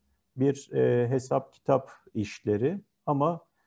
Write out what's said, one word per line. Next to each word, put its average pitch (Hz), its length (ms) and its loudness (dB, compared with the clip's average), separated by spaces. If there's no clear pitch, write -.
bir, 135 380 -2
e, 123 340 2
hesap 135 460 -2
kitap - 380 0
işleri. 110 680 -2
Ama, 151 360 0